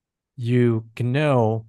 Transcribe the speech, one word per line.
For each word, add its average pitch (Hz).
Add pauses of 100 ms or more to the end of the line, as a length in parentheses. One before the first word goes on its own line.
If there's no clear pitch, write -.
(380)
you 120 (100)
can 123
know, 123